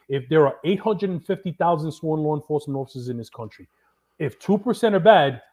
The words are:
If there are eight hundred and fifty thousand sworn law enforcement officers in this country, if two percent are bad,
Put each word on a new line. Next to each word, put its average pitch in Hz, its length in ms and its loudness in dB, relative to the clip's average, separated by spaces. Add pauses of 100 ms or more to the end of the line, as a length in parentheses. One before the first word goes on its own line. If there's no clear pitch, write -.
If 131 200 -6
there 156 180 6
are 135 180 -2
eight 190 160 0
hundred 202 300 -2
and 175 140 -6
fifty 180 280 -6
thousand 165 400 0
sworn 156 280 -4
law 151 160 0
enforcement 147 420 -6
officers 127 300 -10
in 120 80 -6
this 113 140 -12
country, - 380 -18 (500)
if 147 200 -6
two 202 200 0
percent 214 360 0
are 185 60 2
bad, 156 400 6 (120)